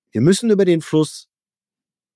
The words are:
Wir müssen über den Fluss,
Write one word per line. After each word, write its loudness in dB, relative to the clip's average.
Wir -2
müssen 2
über 2
den 2
Fluss, -4